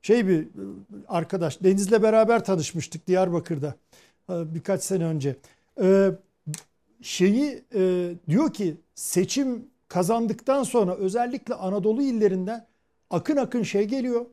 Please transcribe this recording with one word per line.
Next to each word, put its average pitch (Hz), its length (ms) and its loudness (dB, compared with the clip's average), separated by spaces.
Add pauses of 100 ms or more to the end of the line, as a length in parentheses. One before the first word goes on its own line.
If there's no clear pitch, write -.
şey 214 260 2
bir, 160 140 2
e, - 40 -10 (640)
arkadaş. 170 540 -4
Deniz'le 196 400 4
beraber 220 420 4
tanışmıştık 165 600 -4
Diyarbakır'da, 170 680 0 (560)
e, 165 240 -6
birkaç 190 280 -4
sene 185 220 -2
önce. 143 320 -2 (460)
E, 196 280 6 (920)
şeyi, 240 640 0 (100)
e, 180 360 0 (180)
diyor 247 240 2
ki 170 240 -4 (180)
seçim - 680 -2 (240)
kazandıktan 226 760 0
sonra 202 320 0
özellikle 240 600 -4
Anadolu 208 480 -2
illerinden 214 640 0 (440)
akın 285 260 0
akın 240 260 0
şey 202 220 0
geliyor 240 480 -2